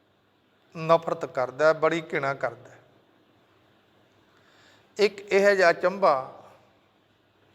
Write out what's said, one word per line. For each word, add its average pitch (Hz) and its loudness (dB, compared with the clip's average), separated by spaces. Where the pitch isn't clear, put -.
ਨਫ਼ਰਤ 165 0
ਕਰਦਾ 131 -2
ਹੈ, 160 6
ਬੜੀ 160 -2
ਘਿਣਾ 139 -4
ਕਰਦਾ 117 -10
ਹੈ। - -20
ਇੱਕ 208 -2
ਇਹੋ 196 2
ਜਿਹਾ 185 4
ਅਚੰਭਾ 175 -2